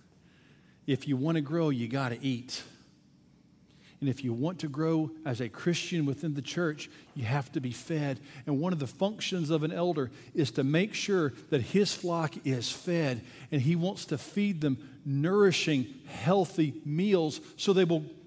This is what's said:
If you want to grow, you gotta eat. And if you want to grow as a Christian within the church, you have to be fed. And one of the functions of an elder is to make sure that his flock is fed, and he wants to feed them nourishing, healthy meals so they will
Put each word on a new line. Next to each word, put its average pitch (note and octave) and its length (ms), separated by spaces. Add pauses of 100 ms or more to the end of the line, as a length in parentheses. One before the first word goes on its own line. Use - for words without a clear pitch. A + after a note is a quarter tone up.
(840)
If C#3 220
you C3+ 100
want D#3+ 180
to D#3 60
grow, D#3 280
you A#2 180
gotta B2 340
eat. C3 400 (1400)
And C#3+ 80
if B2 120
you A#2+ 120
want D#3 260
to D#3+ 80
grow D#3 440 (140)
as B2 140
a B2 80
Christian E3+ 580
within D3 280
the C#3 80
church, D3+ 480 (260)
you C3 80
have B2+ 300
to D#3 80
be B2+ 100
fed. C#3+ 480 (260)
And C#3+ 140
one F3+ 140
of D#3 60
the C#3 60
functions F#3 640
of D#3 140
an E3 80
elder E3+ 400 (240)
is D3 160
to C#3 140
make E3 280
sure F3 380 (200)
that C#3 100
his F#3+ 320
flock E3+ 420 (100)
is B2+ 240
fed, D3+ 520 (280)
and D3 120
he E3 160
wants F#3 300
to D3 100
feed G3+ 420
them C#3+ 180 (280)
nourishing, D#3 840 (180)
healthy D#3 760
meals E3 560 (160)
so - 160
they F#3 140
will D#3+ 180 (240)